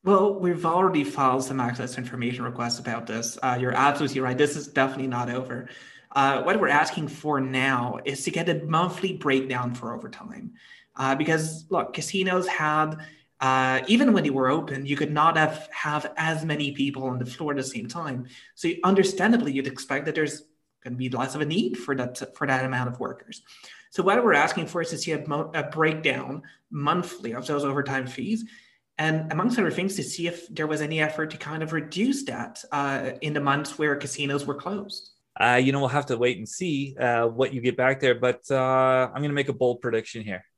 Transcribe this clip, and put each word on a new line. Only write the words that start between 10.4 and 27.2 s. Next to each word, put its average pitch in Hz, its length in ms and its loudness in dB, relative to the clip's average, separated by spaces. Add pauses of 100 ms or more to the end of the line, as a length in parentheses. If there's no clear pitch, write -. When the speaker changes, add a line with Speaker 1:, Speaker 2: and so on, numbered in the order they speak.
Speaker 1:
Uh, 135 200 0
because, 156 560 0
look, - 240 -2
casinos 185 520 0
had, 156 500 0 (440)
uh, 131 460 4
even 240 260 6
when 185 100 6
they 147 80 2
were 131 180 2
open, 143 360 0
you 139 120 0
could 147 140 0
not 156 260 4
have, 156 360 2
have 151 440 -4
as 160 280 -2
many 147 280 -2
people 135 320 -2
on 127 140 -2
the 120 80 -4
floor 151 260 -6
at 139 40 -2
the 131 60 -2
same 113 260 -8
time. 139 380 -6 (280)
So - 140 -2 (160)
understandably, 190 680 4
you'd 135 140 -2
expect 139 400 -4
that 151 80 -4
there's 147 280 -2 (420)
gonna 123 120 -6
be 127 120 -4
less 127 260 -2
of 151 60 -4
a 147 60 2
need - 320 0
for 139 180 -2
that, - 400 -6
for 143 100 -2
that 131 180 2
amount 123 260 -2
of 123 100 -10
workers. - 420 -10 (480)
So 185 120 -2
what 208 200 4
we're 202 120 6
asking 156 320 2
for 170 160 -4
is 160 80 -4
to 156 80 -6
see 165 140 -4
a 151 140 -4
mo-, 147 280 -4
a 147 100 -2
breakdown 156 800 -2 (280)
monthly 147 640 -2